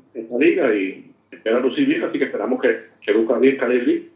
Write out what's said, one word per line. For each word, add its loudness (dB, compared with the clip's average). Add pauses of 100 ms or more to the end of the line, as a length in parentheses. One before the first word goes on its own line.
(140)
esta -10
liga 2
y -6 (200)
espera -2
lucir 0
bien, 0
así -6
que 0
esperamos -4
que, 2 (240)
que -2
luzca 2
bien 4
Khalil 0
Lee. -2